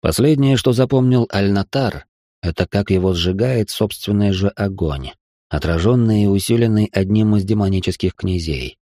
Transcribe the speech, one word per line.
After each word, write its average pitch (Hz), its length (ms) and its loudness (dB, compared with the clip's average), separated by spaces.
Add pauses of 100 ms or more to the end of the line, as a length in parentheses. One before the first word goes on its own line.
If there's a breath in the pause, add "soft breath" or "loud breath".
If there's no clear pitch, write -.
Последнее, 135 540 2
что 127 160 0
запомнил 127 600 2
Аль-Натар, 101 720 -2 (380)
это 85 240 -2
как 101 240 -2
его 92 240 2
сжигает 101 560 -2
собственный 101 600 -2
же 98 160 0
огонь, 85 640 -4 (360)
отражённый 104 760 2
и - 20 2
усиленный 107 680 2
одним 107 440 2
из 98 60 0
демонических 95 720 -2
князей. 80 640 -4 (100)